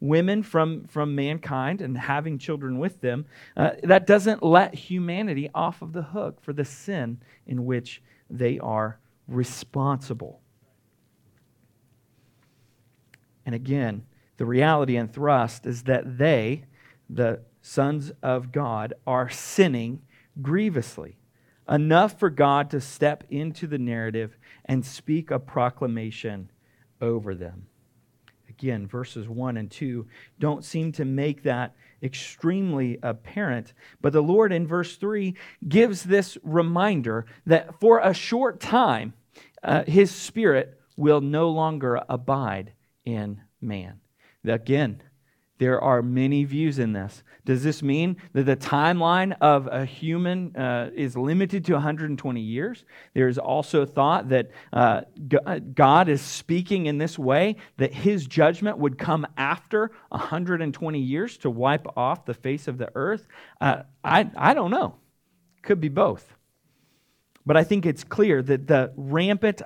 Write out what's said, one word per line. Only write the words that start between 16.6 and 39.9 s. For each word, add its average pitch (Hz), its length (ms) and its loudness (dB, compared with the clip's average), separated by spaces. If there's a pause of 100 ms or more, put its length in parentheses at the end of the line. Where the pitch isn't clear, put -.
the 117 340 -2 (180)
sons 143 500 -2 (100)
of 127 300 -4
God, 117 420 -4 (140)
are 127 220 0
sinning 127 720 0 (400)
grievously, 147 760 -4 (540)
enough 160 500 4
for 196 100 2
God 143 420 2
to 143 100 -4
step 147 480 -2
into 156 380 -8
the 147 100 -6
narrative 113 600 -6 (280)
and 131 200 -2
speak 156 460 -4
a 135 80 -2
proclamation 113 1120 -4 (480)
over 117 340 -4
them. 92 340 -14 (800)
Again, 117 360 -6
verses 117 440 -12
one 123 260 -6
and 107 160 -8
two 120 340 -8 (340)
don't 147 260 -2
seem 160 260 -4
to 151 140 -6
make 139 380 -2
that 123 300 -2 (300)
extremely 143 1000 -4
apparent, 120 680 -6 (300)
but 143 100 2
the 151 100 4
Lord 190 300 4
in 175 160 0
verse 170 300 -4
three 202 380 -4 (300)
gives 196 380 4
this 190 400 2
reminder 165 840 0 (180)
that - 340 2
for 226 200 8
a 190 140 4
short 233 460 -2
time, 147 540 2 (500)
uh, - 240 2
his 190 260 6